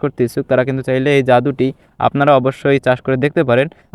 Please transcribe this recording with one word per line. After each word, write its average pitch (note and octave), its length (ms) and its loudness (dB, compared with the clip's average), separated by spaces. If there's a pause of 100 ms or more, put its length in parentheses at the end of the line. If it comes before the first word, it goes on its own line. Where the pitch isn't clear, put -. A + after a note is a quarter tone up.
করতে C#3 240 -4
ইচ্ছুক, C3 240 -6
তারা B2+ 180 2
কিন্তু C3 200 -4
চাইলে C3 300 0
এই C3+ 120 2
জাদুটি B2+ 380 0 (380)
আপনারা C#3+ 340 2
অবশ্যই C3+ 460 0
চাষ B2+ 180 0
করে C3 200 -2
দেখতে D3+ 240 -2
পারেন। B2 180 2 (280)